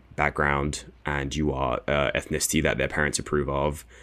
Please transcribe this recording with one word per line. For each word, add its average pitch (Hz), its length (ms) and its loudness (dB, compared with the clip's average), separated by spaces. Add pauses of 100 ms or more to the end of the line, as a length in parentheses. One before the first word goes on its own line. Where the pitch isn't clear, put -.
(160)
background 71 680 0 (220)
and 69 300 -2
you 76 160 0
are, 65 380 -2
uh, 71 260 2
ethnicity - 480 0
that 69 140 2
their 67 100 2
parents 73 320 0
approve 71 300 0
of, 71 340 -2 (200)